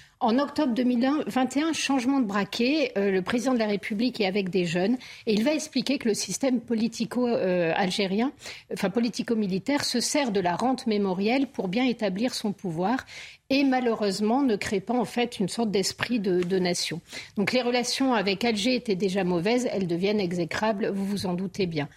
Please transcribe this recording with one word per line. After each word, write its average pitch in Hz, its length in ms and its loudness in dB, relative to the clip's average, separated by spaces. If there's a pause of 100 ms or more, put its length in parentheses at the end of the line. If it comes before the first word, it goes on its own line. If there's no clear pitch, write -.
(180)
En 233 200 2
octobre 285 340 0
deux 240 120 2
mille 247 200 2 (220)
vingt 254 300 0
et 294 60 4
un, 320 100 2
changement 269 480 2
de 233 60 2
braquet. 233 720 0
Euh, 202 140 2
le 190 120 2
président 247 320 0
de 240 40 2
la 220 80 0
République 214 540 -2
est 202 60 2
avec 190 240 -2
des 180 160 0
jeunes 180 300 2 (300)
et 226 80 2
il 214 80 2
va 294 100 2
expliquer 285 460 -2
que 240 100 -2
le 202 60 2
système 247 460 -2
politico, 233 640 -2
euh, 180 480 2
algérien, 196 560 0 (420)
enfin 196 160 0
politico-militaire, 220 960 0
se - 140 -2
sert 254 320 0
de 196 80 0
la 175 160 2
rente 247 320 -2
mémorielle 208 640 2
pour - 180 -6
bien 220 200 0
établir 226 480 -2
son 208 180 -4
pouvoir 185 520 -2 (460)
et 277 140 4
malheureusement 226 800 2
ne 233 100 4
crée 196 240 0
pas 233 160 -2
en 247 100 2
fait 240 360 -2
une 180 80 2
sorte 226 240 -2
d'esprit 208 480 0
de, 180 240 2
de 185 160 0
nation. 175 400 -2 (360)
Donc 190 160 0
les 247 100 2
relations 247 520 0
avec 196 300 2
Alger 233 320 2
étaient 226 180 -2
déjà 190 300 0
mauvaises, 202 480 2
elles 196 160 -2
deviennent 196 320 0
exécrables, 185 720 -2
vous 196 140 -2
vous 196 220 -4
en 180 80 -2
doutez 190 320 -2
bien. 151 300 -4